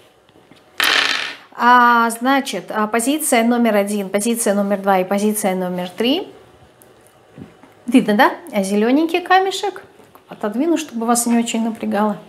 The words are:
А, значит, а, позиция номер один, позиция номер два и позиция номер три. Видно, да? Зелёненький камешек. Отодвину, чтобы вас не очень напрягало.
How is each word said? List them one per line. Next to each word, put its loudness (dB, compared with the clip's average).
А, 4
значит, -2
а, -2
позиция 0
номер 2
один, -2
позиция 0
номер 0
два 2
и 0
позиция 0
номер -4
три. -2
Видно, 2
да? 2
Зелёненький 0
камешек. -2
Отодвину, -2
чтобы -6
вас 0
не 2
очень -2
напрягало. -2